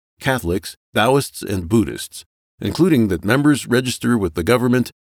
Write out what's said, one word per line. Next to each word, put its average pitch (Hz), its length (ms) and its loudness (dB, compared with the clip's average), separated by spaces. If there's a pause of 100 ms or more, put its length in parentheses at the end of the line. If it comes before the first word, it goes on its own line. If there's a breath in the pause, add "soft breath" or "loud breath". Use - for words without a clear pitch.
(200)
Catholics, 107 560 -4 (180)
Taoists, 127 480 0
and 92 280 -6
Buddhists, 98 560 -2 (340)
including 120 480 2
that 87 160 -4
members 139 420 2
register 120 520 0
with 92 180 -2
the 87 80 -2
government 120 480 0 (180)